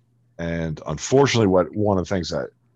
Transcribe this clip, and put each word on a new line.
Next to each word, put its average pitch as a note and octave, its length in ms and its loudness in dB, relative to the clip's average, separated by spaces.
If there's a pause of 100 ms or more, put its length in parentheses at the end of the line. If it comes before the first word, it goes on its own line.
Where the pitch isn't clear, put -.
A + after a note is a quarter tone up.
(380)
And E2 480 -6
unfortunately, A#2 600 2
what, F2+ 280 2
one G2+ 240 0
of E2+ 100 -4
the G2+ 60 -4
things E2+ 160 -4
that C#2 180 -4 (280)